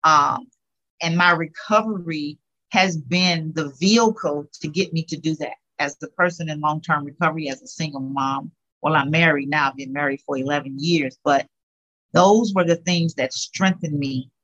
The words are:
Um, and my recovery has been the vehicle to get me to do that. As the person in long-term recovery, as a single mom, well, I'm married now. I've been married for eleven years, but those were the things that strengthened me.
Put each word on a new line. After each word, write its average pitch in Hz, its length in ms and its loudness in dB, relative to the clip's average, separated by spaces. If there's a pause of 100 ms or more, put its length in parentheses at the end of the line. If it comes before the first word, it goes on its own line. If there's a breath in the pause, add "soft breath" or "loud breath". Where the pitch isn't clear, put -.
Um, 156 440 4 (560)
and 170 140 0
my 175 160 6
recovery 165 1040 -2 (320)
has 180 260 2
been 165 580 0
the 151 240 -4
vehicle 196 680 2 (140)
to 156 80 -6
get 165 260 -4
me 160 100 -2
to 151 140 -10
do 160 180 -2
that. 147 200 -10 (220)
As 143 200 -4
the 147 100 -14
person 175 400 -2
in 151 120 -8
long-term 151 440 -2
recovery, 156 440 -4
as - 120 -8
a - 60 -20
single 147 340 -10
mom, 135 500 -4 (320)
well, 156 120 0
I'm 139 160 2
married 151 400 2
now. 147 180 0
I've 135 80 -6
been 135 160 -12
married 143 320 -4
for 143 140 -4
eleven 139 400 -4
years, 151 460 0
but 139 220 2 (680)
those 196 400 6
were 185 100 2
the 170 120 4
things 170 380 0
that 135 200 -4
strengthened 175 640 -2
me. 135 320 -4 (140)